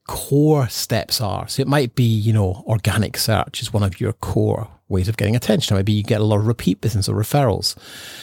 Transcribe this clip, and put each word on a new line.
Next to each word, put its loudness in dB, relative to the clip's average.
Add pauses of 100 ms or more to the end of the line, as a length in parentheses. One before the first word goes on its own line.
core 2
steps -4
are. -4
So -2
it -2
might 2
be, 2
you 2
know, 2
organic 0
search -2
is -10
one 0
of -2
your -2
core -2 (200)
ways 0
of -2
getting 0
attention. 0
Maybe 2
you 2
get 0
a 2
lot 2
of 2
repeat 0
business 0
or 0
referrals. 0 (480)